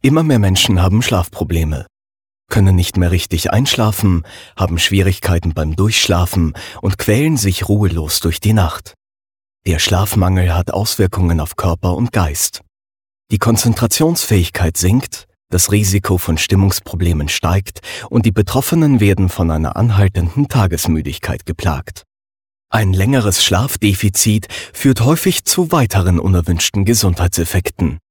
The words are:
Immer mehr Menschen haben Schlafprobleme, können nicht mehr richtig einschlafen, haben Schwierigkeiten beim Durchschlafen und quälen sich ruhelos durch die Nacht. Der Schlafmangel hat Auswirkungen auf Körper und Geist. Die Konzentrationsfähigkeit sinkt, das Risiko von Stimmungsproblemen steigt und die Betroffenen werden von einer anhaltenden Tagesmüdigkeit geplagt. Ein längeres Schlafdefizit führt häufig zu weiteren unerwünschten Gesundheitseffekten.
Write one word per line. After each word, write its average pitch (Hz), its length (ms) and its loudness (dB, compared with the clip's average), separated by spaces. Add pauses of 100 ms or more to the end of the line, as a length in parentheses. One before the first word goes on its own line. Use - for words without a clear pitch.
Immer 151 220 4
mehr 143 160 4
Menschen 95 420 2
haben 92 200 2
Schlafprobleme, 82 840 -2 (640)
können 98 260 4
nicht 90 220 0
mehr 90 140 2
richtig - 400 -2
einschlafen, 107 720 0 (320)
haben 85 220 -2
Schwierigkeiten 90 760 0
beim 78 220 -2
Durchschlafen 90 760 0 (280)
und 98 160 -2
quälen 143 400 0
sich 98 320 -2
ruhelos 82 500 0
durch 82 200 -2
die 107 140 2
Nacht. 95 400 -2 (720)
Der 82 140 0
Schlafmangel 92 760 0
hat 87 160 -2
Auswirkungen 92 680 0
auf - 160 -6
Körper 90 400 -2
und 120 160 -2
Geist. 80 500 -4 (680)
Die 107 80 0
Konzentrationsfähigkeit 110 1400 0
sinkt, - 520 -2 (220)
das 90 220 0
Risiko 98 460 0
von 82 200 -2
Stimmungsproblemen 87 920 0
steigt - 520 -2 (280)
und 117 160 2
die 113 60 2
Betroffenen 131 680 2
werden 98 300 2
von 85 220 0
einer 78 240 -2
anhaltenden 101 720 2
Tagesmüdigkeit 85 1000 -2
geplagt. - 580 -6 (680)
Ein 104 240 0
längeres 104 500 2
Schlafdefizit 104 1040 0 (260)
führt 131 280 2
häufig 165 440 0
zu 175 260 0
weiteren 95 480 2
unerwünschten 90 680 0
Gesundheitseffekten. 90 1120 0 (120)